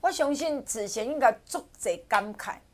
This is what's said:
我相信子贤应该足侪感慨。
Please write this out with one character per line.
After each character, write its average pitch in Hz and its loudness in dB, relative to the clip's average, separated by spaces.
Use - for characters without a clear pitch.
我 370 2
相 294 0
信 294 -2
子 208 -4
贤 220 -4
应 294 -2
该 247 8
足 - -8
侪 175 -2
感 208 2
慨。 - -10